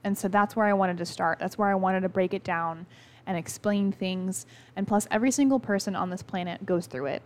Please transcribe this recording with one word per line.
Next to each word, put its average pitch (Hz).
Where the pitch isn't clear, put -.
And 196
so 202
that's 202
where 220
I 208
wanted 185
to 170
start. 170
That's -
where 202
I 196
wanted 185
to 185
break 185
it 190
down 165
and 185
explain 202
things. 185
And 196
plus, -
every 233
single 269
person 196
on 180
this 180
planet 180
goes 175
through 131
it -